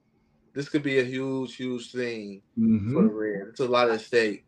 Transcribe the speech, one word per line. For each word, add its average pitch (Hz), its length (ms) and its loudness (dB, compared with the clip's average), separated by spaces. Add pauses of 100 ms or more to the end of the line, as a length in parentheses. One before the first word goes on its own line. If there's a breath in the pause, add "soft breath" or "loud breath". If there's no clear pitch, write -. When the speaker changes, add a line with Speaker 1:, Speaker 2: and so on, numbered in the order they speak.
(540)
Speaker 1:
this 143 140 -6
could 147 140 0
be 135 160 2
a 123 60 6
huge, 131 500 -4
huge 123 380 -8
thing 113 500 -6 (160)
Speaker 2:
Mm-hmm. 113 360 2
Speaker 1:
for 165 80 4
the - 60 6
Reds. 107 420 -4
It's - 100 -8
a 131 60 0
lot 120 240 4
at 110 100 0
stake 110 480 0